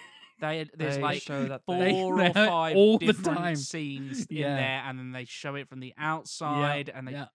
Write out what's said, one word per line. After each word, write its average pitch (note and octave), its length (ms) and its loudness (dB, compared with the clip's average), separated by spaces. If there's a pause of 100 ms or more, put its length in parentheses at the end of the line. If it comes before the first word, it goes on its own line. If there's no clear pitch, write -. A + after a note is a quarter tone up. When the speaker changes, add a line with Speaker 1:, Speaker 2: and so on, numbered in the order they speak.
(400)
Speaker 1:
They, D#3 360 -4
there's D3 200 -2
Speaker 2:
They C#3 60 -2
Speaker 1:
like D3 200 0
Speaker 2:
show C#3 240 -4
that C3+ 180 -8
Speaker 1:
four F3+ 140 -2
Speaker 2:
they F#3 140 4
Speaker 3:
They F#3 100 2
Speaker 1:
or F#3 160 2
Speaker 3:
<laughs> - 20 6
hurt F3+ 140 6
Speaker 1:
five E3+ 420 4
Speaker 3:
all G#3+ 220 8
the - 80 -2
Speaker 1:
different G#3+ 320 2
Speaker 3:
time. E3+ 160 0
Speaker 1:
scenes C#3+ 720 -6
in D#3 120 -8
Speaker 3:
Yeah. C#3+ 180 0
Speaker 1:
there, C3 280 -2
and C3 140 -8
then B2+ 140 -10
they B2+ 140 -10
show - 280 -10
it C#3 140 -10
from C3 100 -16
the B2+ 180 -12
Speaker 3:
Yeah, D3+ 160 -6
Speaker 1:
outside, D3 760 -2
and C3 180 -12
they C3 60 -10
Speaker 3:
yeah. C#3+ 220 -10